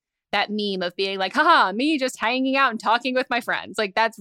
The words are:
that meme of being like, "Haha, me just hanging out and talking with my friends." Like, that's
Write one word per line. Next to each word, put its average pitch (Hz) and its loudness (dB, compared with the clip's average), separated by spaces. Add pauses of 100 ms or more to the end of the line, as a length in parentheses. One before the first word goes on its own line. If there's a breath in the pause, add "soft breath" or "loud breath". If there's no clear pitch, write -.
(320)
that 202 0
meme 202 -4
of 180 -4
being 196 -2
like, 190 -2
"Haha, 294 4
me 285 0
just 254 -4
hanging 262 0
out 269 2
and 220 -8
talking 240 0
with 254 -2
my 240 0
friends." 175 -6
Like, 208 -2
that's 220 0